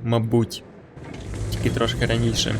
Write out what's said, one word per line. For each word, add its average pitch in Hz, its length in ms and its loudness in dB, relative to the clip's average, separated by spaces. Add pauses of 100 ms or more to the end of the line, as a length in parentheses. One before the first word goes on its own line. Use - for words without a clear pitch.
Мабуть. 113 600 2 (880)
Тільки - 180 0
трошки 117 360 0
раніше. 117 540 2